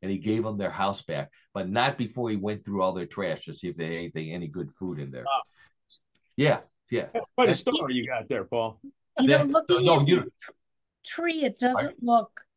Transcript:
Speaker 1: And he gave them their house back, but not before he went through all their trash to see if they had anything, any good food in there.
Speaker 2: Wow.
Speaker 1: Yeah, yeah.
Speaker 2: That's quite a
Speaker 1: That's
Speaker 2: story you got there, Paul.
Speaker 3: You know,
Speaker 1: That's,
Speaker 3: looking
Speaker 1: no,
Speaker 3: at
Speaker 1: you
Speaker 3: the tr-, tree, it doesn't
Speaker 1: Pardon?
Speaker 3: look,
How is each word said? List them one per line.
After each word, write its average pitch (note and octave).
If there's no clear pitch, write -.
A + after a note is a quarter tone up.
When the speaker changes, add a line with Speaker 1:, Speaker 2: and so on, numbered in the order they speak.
Speaker 1:
And F#2
he G2
gave G#2+
them G#2+
their F#2
house G2
back, D2
but F#2+
not B2
before A#2
he G#2+
went G2+
through F#2+
all F#2+
their F2+
trash E2+
to D#2
see F2+
if E2
they E2
had E2
anything, D#2+
any F2
good D#2
food F2+
in C#2
there. B1+
Speaker 2:
Wow. C3
Speaker 1:
Yeah, C#3+
yeah. -
Speaker 2:
That's A3+
quite B3
a G3+
Speaker 1:
That's -
Speaker 2:
story E3
you A#2+
got A#2
there, A#2
Paul. A2+
Speaker 3:
You C4
know, C4+
Speaker 1:
That's, C#3+
Speaker 3:
looking -
Speaker 1:
no, E3
Speaker 3:
at C#3+
Speaker 1:
you F3
Speaker 3:
the -
tr-, -
tree, E4
it A3+
doesn't B3
Speaker 1:
Pardon? C#4
Speaker 3:
look, A#3